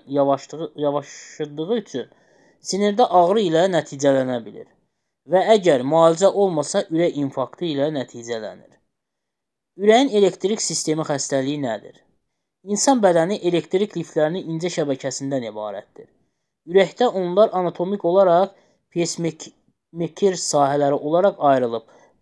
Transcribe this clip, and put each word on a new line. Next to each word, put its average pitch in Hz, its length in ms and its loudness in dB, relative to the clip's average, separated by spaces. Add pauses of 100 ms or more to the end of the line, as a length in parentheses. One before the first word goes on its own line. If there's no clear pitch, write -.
yavaşdığı-, 139 680 -2
yavaşıtdığı 147 1000 -6
üçün 135 320 -8 (560)
sinirdə 208 420 0
ağrı 190 400 4
ilə 160 240 2
nəticələnə 135 720 0
bilir 101 240 -18 (640)
və 175 160 2 (100)
əgər 156 320 4
müalicə 165 460 4
olmasa 185 500 0
ürək 160 400 -2
infarktı 139 460 -6
ilə 143 240 -2
nəticələnir. 117 800 -10 (1040)
Ürəyin 220 320 4
elektrik 202 520 0
sistemi 156 440 -4
xəstəliyi 139 560 -4
nədir? 110 400 -8 (640)
İnsan 220 320 0
bədəni 180 480 2
elektrik 180 500 -2
liflərinin 160 540 -4
incə 165 240 -6
şəbəkəsindən 139 760 -4
ibarətdir. 107 600 -12 (580)
Ürəkdə 185 400 2
onlar 190 440 2
anatomik 185 520 -4
olaraq 185 480 4 (420)
pesmekir 170 1500 -6
sahələri 143 560 0
olaraq 175 420 0
ayrılıb. 123 440 0 (400)